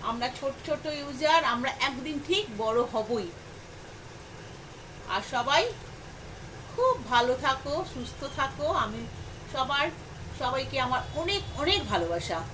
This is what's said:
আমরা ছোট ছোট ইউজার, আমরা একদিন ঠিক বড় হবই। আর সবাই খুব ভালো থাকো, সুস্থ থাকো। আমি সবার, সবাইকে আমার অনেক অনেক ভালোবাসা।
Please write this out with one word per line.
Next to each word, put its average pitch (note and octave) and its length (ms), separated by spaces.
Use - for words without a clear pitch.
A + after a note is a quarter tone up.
আমরা A#3+ 180
ছোট C4+ 140
ছোট D4 160
ইউজার, D4 420
আমরা B3 180
একদিন C#4 300
ঠিক G4 160
বড় A3 180
হবই। G#3+ 340
আর G3+ 80
সবাই C#4 300
খুব B4+ 220
ভালো B3 220
থাকো, C#4 280
সুস্থ B3 280
থাকো। C4+ 300
আমি A3 180
সবার, C#4 340
সবাইকে C4 440
আমার B3+ 160
অনেক F#4+ 200
অনেক F4+ 180
ভালোবাসা। E3+ 480